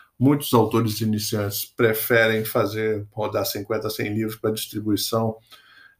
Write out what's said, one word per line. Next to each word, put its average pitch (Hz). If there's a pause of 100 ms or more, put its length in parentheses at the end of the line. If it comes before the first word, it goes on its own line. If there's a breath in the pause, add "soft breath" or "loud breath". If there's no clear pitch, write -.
(180 soft breath)
muitos 143
autores 113
iniciantes 104
preferem 113
fazer, 107
rodar 104
cinquenta, 107
cem 107
livros 110
pra 110
distribuição 110 (600 soft breath)